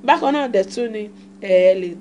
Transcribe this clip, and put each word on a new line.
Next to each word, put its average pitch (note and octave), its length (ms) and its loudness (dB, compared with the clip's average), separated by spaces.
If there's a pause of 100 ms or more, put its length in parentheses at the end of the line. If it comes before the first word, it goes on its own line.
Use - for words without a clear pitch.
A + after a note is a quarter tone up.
Bákan C#4+ 300 2
náà C#4+ 200 -2
dẹ̀ G3 100 2 (120)
tún A#3+ 160 -6
ní, G#3 180 -10 (320)
eh, F#3 320 4
ẹ F#3+ 60 -2
lè F3+ 100 -8 (120)